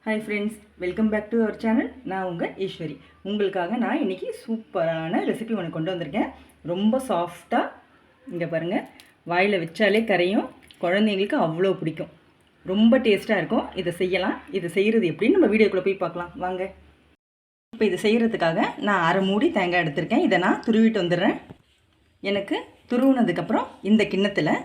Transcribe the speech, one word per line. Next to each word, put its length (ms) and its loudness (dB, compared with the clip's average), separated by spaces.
Hi 100 -2
friends, 260 -2
welcome 300 0
back 180 -2
to 140 0
our 180 -4
channel. 240 2
நான் 180 -4
உங்க 160 -4
ஈஸ்வரி. 300 -8
உங்களுக்காக 540 -2
நான் 200 0
இன்னைக்கு 260 -4
சூப்பரான 840 -2
ரெசிபி 300 -4
ஒண்ணு 180 -6
கொண்டு 160 -4
வந்திருக்கேன். 380 -4
ரொம்ப 380 2
சாஃப்ட்டா, 500 -2
இங்க 220 -4
பாருங்க, 240 -2
வாயில 320 2
வச்சாலே 460 2
கரையும். 380 2
குழந்தைங்களுக்கு 600 2
அவ்வளோ 360 0
பிடிக்கும். 300 -6
ரொம்ப 340 6
டேஸ்டா 360 2
இருக்கும். 280 -2
இதை 180 -2
செய்யலாம். 340 0
இதை 80 -6
செய்யறது 340 4
எப்படின்னு 240 2
நம்ம 160 4
வீடியோக்குள்ள 340 2
போய் 160 -2
பார்க்கலாம். 300 -8
வாங்க. 260 -6
இப்ப 180 -2
இதை 160 -4
செய்யறதுக்காக 520 2
நான் 220 2
அரை 200 2
மூடி 260 2
தேங்காய் 280 0
எடுத்திருக்கேன். 420 0
இதை 220 2
நான் 180 0
துருவிட்டு 380 4
வந்துடுறேன். 340 0
எனக்கு 240 -2
துருவுனதுக்கப்புறம் 760 2
இந்த 220 6
கிண்ணத்துல 520 0